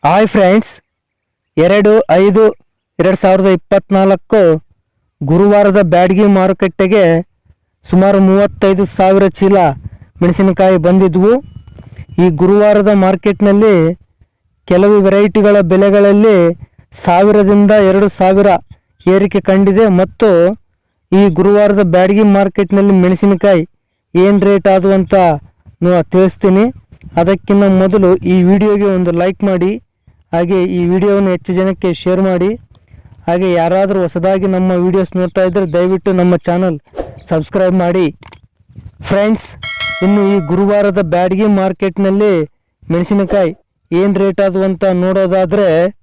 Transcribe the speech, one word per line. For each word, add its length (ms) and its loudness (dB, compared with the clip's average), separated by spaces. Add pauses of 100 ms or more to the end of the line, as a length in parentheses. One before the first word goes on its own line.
ಹಾಯ್ 280 2
ಫ್ರೆಂಡ್ಸ್, 400 0 (840)
ಎರಡು 360 2 (300)
ಐದು 200 2 (600)
ಎರಡು 180 0
ಸಾವಿರದ 380 2
ಇಪ್ಪತ್ನಾಲ್ಕು 840 -2 (800)
ಗುರುವಾರದ 600 2 (120)
ಬ್ಯಾಡಗಿ 420 2
ಮಾರುಕಟ್ಟೆಗೆ 720 0 (880)
ಸುಮಾರು 360 2
ಮೂವತ್ತೈದು 580 0 (120)
ಸಾವಿರ 300 2 (120)
ಚೀಲ 180 2 (680)
ಮೆಣಸಿನಕಾಯಿ 640 0
ಬಂದಿದ್ವು. 440 2 (920)
ಈ 20 4 (140)
ಗುರುವಾರದ 520 2 (120)
ಮಾರ್ಕೆಟ್ನಲ್ಲಿ 680 0 (960)
ಕೆಲವು 280 2 (100)
ವೆರೈಟಿಗಳ 500 2 (160)
ಬೆಲೆಗಳಲ್ಲಿ 640 2 (680)
ಸಾವಿರದಿಂದ 680 2 (200)
ಎರಡು 180 0 (100)
ಸಾವಿರ 300 2 (680)
ಏರಿಕೆ 340 0
ಕಂಡಿದೆ 380 2 (140)
ಮತ್ತು 300 -2 (920)
ಈ 20 4 (160)
ಗುರುವಾರದ 460 2 (100)
ಬ್ಯಾಡಗಿ 320 2 (100)
ಮಾರ್ಕೆಟ್ನಲ್ಲಿ 680 0
ಮೆಣಸಿನಕಾಯಿ 600 0 (640)
ಏನ್ 220 2
ರೇಟ್ 260 0
ಆದವು 240 0
ಅಂತ 160 -2 (720)
ನೋ-, 280 0
ತಿಳಿಸ್ತೀನಿ. 540 0 (560)
ಅದಕ್ಕಿಂತ 420 0 (180)
ಮೊದಲು 300 2 (220)
ಈ 40 2 (120)
ವಿಡಿಯೋಗೆ 360 0 (120)
ಒಂದು 120 -2 (120)
ಲೈಕ್ 260 -4
ಮಾಡಿ, 240 -2 (640)
ಹಾಗೆ 220 -2 (200)
ಈ 20 -4 (140)
ವಿಡಿಯೋವನ್ನು 400 0
ಹೆಚ್ಚು 240 -8
ಜನಕ್ಕೆ 320 -4 (100)
ಶೇರ್ 280 -4
ಮಾಡಿ, 220 -2 (800)
ಹಾಗೆ 220 -2 (100)
ಯಾರಾದರೂ 460 -2
ಹೊಸದಾಗಿ 500 -4
ನಮ್ಮ 160 -2 (140)
ವಿಡಿಯೋಸ್ 340 -2
ನೋಡ್ತಾ 300 -4
ಇದ್ರೆ 260 -4
ದಯವಿಟ್ಟು 360 -2 (100)
ನಮ್ಮ 160 0 (100)
ಚಾನಲ್ 300 -4 (520)
ಸಬ್ಸ್ಕ್ರೈಬ್ 540 -4
ಮಾಡಿ. 240 -2 (1040)
ಫ್ರೆಂಡ್ಸ್, 380 -2 (580)
ಇನ್ನು 180 0 (100)
ಈ 40 0 (140)
ಗುರುವಾರದ 520 -2 (100)
ಬ್ಯಾಡಗಿ 340 -2 (120)
ಮಾರ್ಕೆಟ್ನಲ್ಲಿ 720 -2 (600)
ಮೆಣಸಿನಕಾಯಿ 600 -2 (380)
ಏನ್ 320 -2
ರೇಟ್ 240 -4
ಆದವು 220 -4
ಅಂತ 160 -6 (200)
ನೋಡೋದಾದ್ರೆ 640 -2 (340)